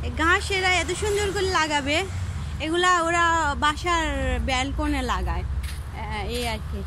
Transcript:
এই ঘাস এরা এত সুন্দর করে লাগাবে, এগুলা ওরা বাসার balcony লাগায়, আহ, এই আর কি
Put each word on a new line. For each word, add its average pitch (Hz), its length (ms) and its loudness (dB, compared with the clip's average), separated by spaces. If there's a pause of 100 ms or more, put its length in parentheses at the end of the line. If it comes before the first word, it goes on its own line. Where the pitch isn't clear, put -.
এই 240 60 -2 (100)
ঘাস 359 240 4 (120)
এরা 370 140 2 (100)
এত 330 100 -2 (120)
সুন্দর 403 320 2
করে 381 140 2 (100)
লাগাবে, 294 380 2 (680)
এগুলা 349 260 4 (160)
ওরা 339 180 4 (380)
বাসার 320 420 2 (440)
balcony 269 520 0 (100)
লাগায়, 180 340 -2
আহ, - 800 -6 (120)
এই 247 80 -2 (100)
আর 208 160 -6
কি 196 180 -4